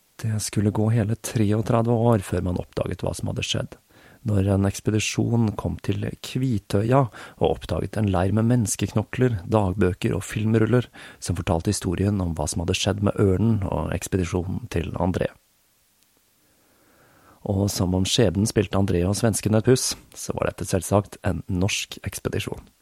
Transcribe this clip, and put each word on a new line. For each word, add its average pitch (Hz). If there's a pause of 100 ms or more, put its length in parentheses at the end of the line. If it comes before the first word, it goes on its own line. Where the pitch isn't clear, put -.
(180)
Det 110
skulle 104
gå 107
hele 110
treogtredve 113
år 117
før 90
man 87
oppdaget -
hva -
som 101
hadde -
skjedd, - (500)
når 101
en 98
ekspedisjon 110
kom 85
til 101 (220)
Kvitøya 123 (340)
og -
oppdaget -
en 107
leir 92
med 110
menneskeknokler, 113
dagbøker 101
og -
filmruller 110 (340)
som 87
fortalte 85
historien 98
om 87
hva 76
som 82
hadde 92
skjedd 101
med -
ørnen 104
og 82
ekspedisjonen 92
til 82
André. 87 (2250)
Og 101
som 90
om 92
skjebnen 98
spilte 98
André 98
og 101
svensken 107
et 110
puss, - (180)
så -
var -
dette -
selvsagt 98
en 87
norsk 92
ekspedisjon. - (140)